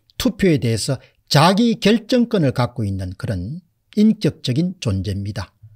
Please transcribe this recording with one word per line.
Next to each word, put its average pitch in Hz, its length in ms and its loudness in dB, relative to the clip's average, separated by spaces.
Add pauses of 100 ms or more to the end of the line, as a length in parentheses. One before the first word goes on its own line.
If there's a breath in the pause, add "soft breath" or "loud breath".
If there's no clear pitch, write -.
(180)
투표에 185 420 2
대해서 117 380 -2 (300 soft breath)
자기 196 540 2
결정권을 226 720 2
갖고 120 320 -2
있는 95 320 -4
그런 104 420 -6 (380)
인격적인 180 840 0
존재입니다. 98 760 -6 (220)